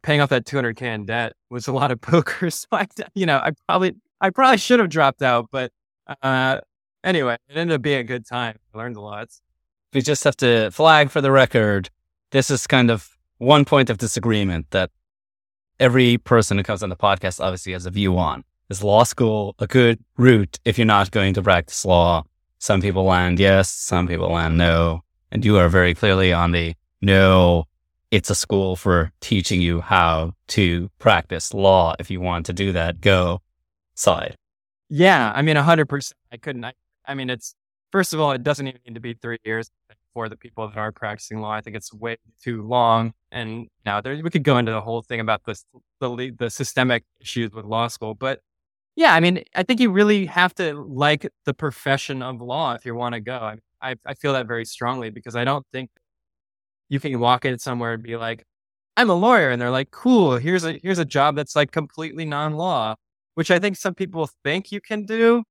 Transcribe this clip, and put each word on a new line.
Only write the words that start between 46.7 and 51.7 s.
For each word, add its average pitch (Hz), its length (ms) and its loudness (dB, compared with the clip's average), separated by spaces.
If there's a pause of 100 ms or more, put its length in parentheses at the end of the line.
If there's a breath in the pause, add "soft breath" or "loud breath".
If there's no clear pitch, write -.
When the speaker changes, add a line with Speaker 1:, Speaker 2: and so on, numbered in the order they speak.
Speaker 1:
issues 113 320 -8
with 107 140 -18
law 113 220 -4
school. 110 260 -10
But 131 260 -6 (560)
yeah, 302 180 4
I 165 60 4
mean, 175 240 0 (100)
I 180 100 -4
think 240 160 -2
you 240 100 2
really 202 360 2
have 180 300 0
to 160 180 -6
like 147 540 -4 (180)
the 139 80 -4
profession 139 680 -6